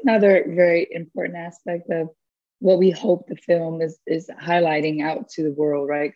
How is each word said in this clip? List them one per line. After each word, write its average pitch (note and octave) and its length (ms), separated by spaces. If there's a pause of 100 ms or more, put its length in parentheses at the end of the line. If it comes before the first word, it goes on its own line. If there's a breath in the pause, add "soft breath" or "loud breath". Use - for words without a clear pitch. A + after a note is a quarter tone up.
another G3+ 440
very E3+ 420
important E3+ 480
aspect E3+ 540
of D#3+ 180 (520)
what F#3 160
we F#3 120
hope F3 360
the E3 120
film E3 440
is, D#3+ 240
is E3 240
highlighting D#3 720
out D#3 280
to - 140
the D3+ 100
world, D3 340
right? D3 280